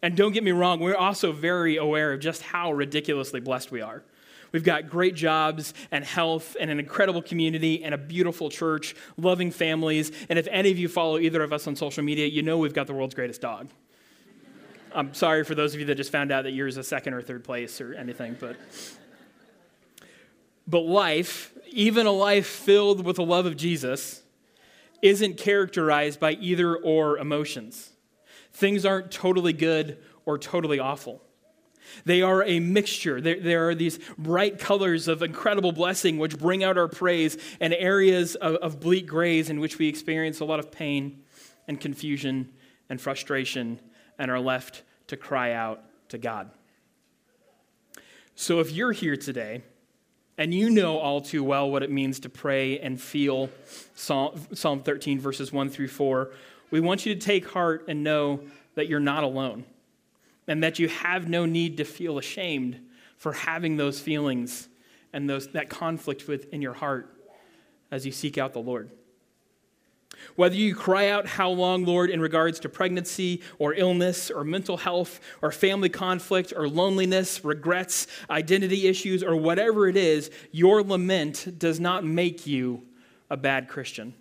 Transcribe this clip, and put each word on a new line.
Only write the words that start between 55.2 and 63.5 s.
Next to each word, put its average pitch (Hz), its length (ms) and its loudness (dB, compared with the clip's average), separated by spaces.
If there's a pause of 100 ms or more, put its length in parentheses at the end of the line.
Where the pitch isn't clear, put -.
verses 135 320 -6
one 139 180 -2
through 139 180 -6
four, 131 440 0 (380)
we 156 80 2
want 180 260 0
you 214 80 -2
to 185 80 -4
take 196 280 0
heart 165 400 -2
and 151 160 -4
know 147 380 0 (340)
that 151 100 0
you're 151 140 0
not 147 240 0
alone 131 400 -4 (840)
and 156 160 0
that 160 160 0
you 165 80 4
have 175 420 -2
no 170 160 0
need 165 340 0
to 151 60 -2
feel 160 320 -6
ashamed 135 600 -4 (380)
for 156 160 -6
having 165 440 -2